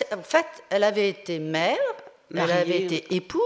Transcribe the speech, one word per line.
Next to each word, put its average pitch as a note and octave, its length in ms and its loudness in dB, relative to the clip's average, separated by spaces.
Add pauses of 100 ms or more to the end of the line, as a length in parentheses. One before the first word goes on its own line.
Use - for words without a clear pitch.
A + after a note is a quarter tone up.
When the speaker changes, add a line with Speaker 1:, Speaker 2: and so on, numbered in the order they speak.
(180)
Speaker 1:
en E3 60 -12
fait, E4 240 2 (220)
elle G3+ 160 2
avait G#3 240 2
été F3 300 -6
mère, D#3+ 380 0 (520)
elle E3+ 100 -6
Speaker 2:
Mariée. E3+ 160 2
Speaker 1:
avait F3 260 2
été F3 340 -2
épouse, B3 300 -2